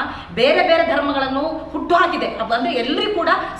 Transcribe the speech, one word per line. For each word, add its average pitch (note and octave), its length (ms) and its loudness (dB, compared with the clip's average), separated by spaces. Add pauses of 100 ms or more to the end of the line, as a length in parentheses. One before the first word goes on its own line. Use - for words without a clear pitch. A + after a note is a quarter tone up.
(340)
ಬೇರೆ D4 280 4
ಬೇರೆ E4+ 340 2
ಧರ್ಮಗಳನ್ನು C#4 440 -2
ಹುಟ್ಟು D#4+ 540 -2
ಹಾಕಿದೆ. D#4+ 320 2
ಅವ್-, A3+ 280 -4
ಅಂದ್ರೆ C4+ 200 0
ಎಲ್ಲರಿಗೂ E4+ 400 -2
ಕೂಡ E4 140 0 (320)